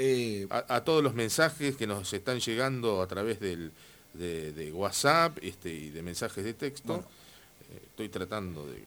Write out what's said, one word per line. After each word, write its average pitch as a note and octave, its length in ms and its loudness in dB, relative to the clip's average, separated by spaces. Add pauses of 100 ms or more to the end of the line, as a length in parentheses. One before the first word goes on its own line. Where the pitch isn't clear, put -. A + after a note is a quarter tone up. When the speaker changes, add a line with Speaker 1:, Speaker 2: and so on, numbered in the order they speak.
Speaker 1:
Eh, A#2 480 2
Speaker 2:
a, A#2+ 260 0
a A#2 100 2
todos D#3+ 180 6
los C3 120 4
mensajes C#3+ 600 2
que A#2 120 -2
nos G2+ 260 -2
están A#2+ 260 0
llegando A#2 640 2
a F#2 60 2
través G#2 340 -2
del, E2+ 300 -4 (420)
de, E2 400 -4
de D2+ 180 -6
WhatsApp, C#3+ 720 2
este, F#2 320 -6
y D#2 160 -6
de D#2 120 -8
mensajes F2 440 -4
de A2+ 80 -4
texto. C#3 400 -6
Speaker 1:
Bueno. F3 140 -6 (680)
Speaker 2:
Eh, - 120 -16
estoy - 220 -8
tratando F#2 580 -6
de B1+ 220 -10